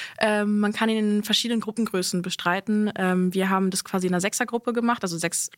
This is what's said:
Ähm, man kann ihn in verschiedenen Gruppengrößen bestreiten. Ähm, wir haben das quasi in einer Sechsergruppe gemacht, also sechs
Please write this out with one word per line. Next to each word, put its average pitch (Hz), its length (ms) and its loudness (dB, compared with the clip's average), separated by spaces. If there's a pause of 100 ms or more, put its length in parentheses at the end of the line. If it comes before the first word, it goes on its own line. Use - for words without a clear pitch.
(200)
Ähm, 208 400 2
man 208 140 2
kann 220 160 2
ihn 220 80 2
in 208 260 2
verschiedenen 226 380 0
Gruppengrößen 196 640 -2
bestreiten. 196 720 0
Ähm, 185 400 2
wir 190 140 2
haben 190 220 2
das 190 120 -4
quasi 185 240 -2
in 180 60 2
einer 175 80 2
Sechsergruppe 233 520 -2
gemacht, 233 300 0
also 170 140 -4
sechs 170 400 -4